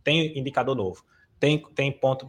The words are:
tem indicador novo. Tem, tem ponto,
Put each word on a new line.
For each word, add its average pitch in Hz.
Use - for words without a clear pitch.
tem 156
indicador 131
novo. 95
Tem, 147
tem 139
ponto, 135